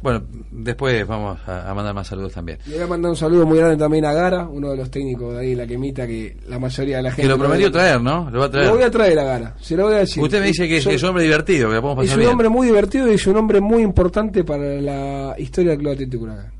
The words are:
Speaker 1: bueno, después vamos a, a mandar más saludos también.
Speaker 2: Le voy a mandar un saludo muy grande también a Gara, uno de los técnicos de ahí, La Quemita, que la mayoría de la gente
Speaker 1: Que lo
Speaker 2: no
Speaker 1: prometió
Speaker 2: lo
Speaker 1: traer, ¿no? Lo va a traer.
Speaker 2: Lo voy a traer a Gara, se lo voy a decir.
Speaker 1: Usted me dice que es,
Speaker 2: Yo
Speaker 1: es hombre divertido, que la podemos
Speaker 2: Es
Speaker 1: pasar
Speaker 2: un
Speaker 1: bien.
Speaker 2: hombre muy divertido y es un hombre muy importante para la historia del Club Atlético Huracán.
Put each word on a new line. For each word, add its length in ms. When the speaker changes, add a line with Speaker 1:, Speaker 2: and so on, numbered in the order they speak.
Speaker 1:
bueno, 200
después 560
vamos 320
a, 220
a 40
mandar 200
más 120
saludos 280
también. 320
Speaker 2:
Le 80
voy 100
a 20
mandar 240
un 60
saludo 300
muy 100
grande 220
también 260
a 80
Gara, 340
uno 260
de 40
los 140
técnicos 440
de 60
ahí, 140
La 120
Quemita, 400
que 300
la 120
mayoría 400
de 60
la 60
gente 120
Speaker 1:
Que 60
lo 100
Speaker 2:
no 60
Speaker 1:
prometió 240
Speaker 2:
lo 40
Speaker 1:
traer, 300
¿no? 280
Lo 100
va 40
a 60
traer. 180
Speaker 2:
Lo 60
voy 100
a 60
traer 280
a 60
Gara, 380
se 140
lo 80
voy 100
a 60
decir. 220
Speaker 1:
Usted 180
me 80
dice 200
que 80
es, 80
Speaker 2:
Yo 60
Speaker 1:
es 140
hombre 200
divertido, 460
que 60
la 40
podemos 240
Speaker 2:
Es 60
Speaker 1:
pasar 80
Speaker 2:
un 20
Speaker 1:
bien. 120
Speaker 2:
hombre 180
muy 160
divertido 440
y 40
es 120
un 120
hombre 240
muy 200
importante 600
para 360
la 580
historia 320
del 100
Club 120
Atlético 320
Huracán. 360